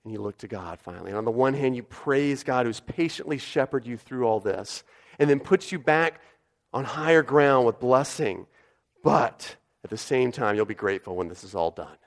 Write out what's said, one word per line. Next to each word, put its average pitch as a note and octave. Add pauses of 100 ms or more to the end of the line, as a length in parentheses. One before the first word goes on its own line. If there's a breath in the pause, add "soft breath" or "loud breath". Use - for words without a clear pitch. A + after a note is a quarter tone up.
And A2
you G#2
look G#2
to G2+
God F2+
finally. F2
And G#2
on A2+
the A#2
one C3
hand, C3+
you A#2+
praise C#3
God B2+
who's A2+
patiently -
shepherded C3
you A#2+
through B2+
all A2
this, G2 (360 soft breath)
and D3
then C#3+
puts F#3+
you F3+
back D#3 (500 soft breath)
on C3+
higher D#3+
ground C3+
with A2+
blessing. B2+ (560 soft breath)
But C3 (280)
at -
the A2
same B2+
time, G#2
you'll G#2+
be G#2
grateful G2
when F2+
this E2
is F#2
all E2
done. -